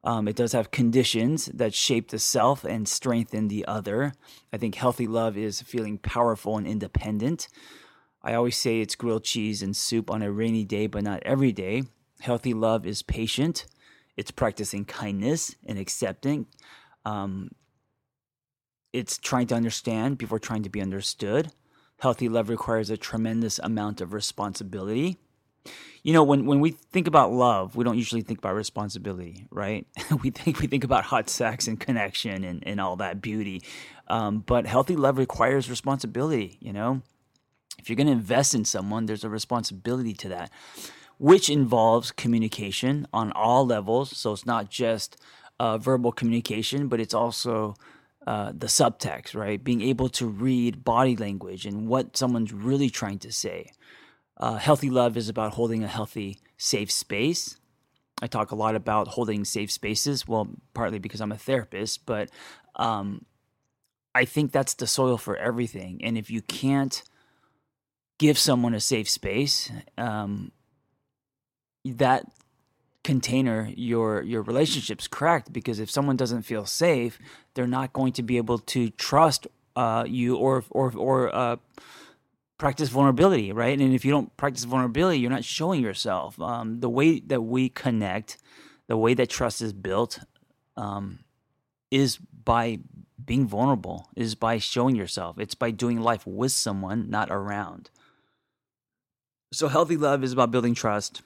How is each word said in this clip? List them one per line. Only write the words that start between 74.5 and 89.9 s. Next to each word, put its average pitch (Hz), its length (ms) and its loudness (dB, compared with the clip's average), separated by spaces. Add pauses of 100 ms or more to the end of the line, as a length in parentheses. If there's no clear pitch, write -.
cracked, 156 460 0
because 113 260 -4
if 107 100 -6
someone 139 280 2
doesn't 120 240 0
feel 107 240 -4
safe, 131 540 0 (340)
they're 127 140 -2
not 127 260 -2
going 131 200 2
to 123 100 -4
be 123 120 0
able 117 220 2
to 117 320 0
trust, 147 580 4 (300)
uh, 117 280 2
you 123 300 0
or, 131 360 2
or, 131 260 2
or, 127 360 2
uh, 120 220 0 (1000)
practice 143 300 0
vulnerability, 135 640 6
right? 120 260 0
And 131 160 6
if 127 120 2
you 139 60 4
don't 143 260 0
practice 120 260 -2
vulnerability, 131 560 2
you're 120 100 2
not 131 140 -2
showing 160 380 -2
yourself. 95 580 -4
Um, 117 400 -6
the 123 100 -2
way 143 300 4
that 127 220 -2
we 127 260 0
connect, 110 720 -2 (500)
the 117 80 0
way 113 180 6
that 123 160 2
trust - 320 -2
is 110 120 -4
built, 98 460 -2 (580)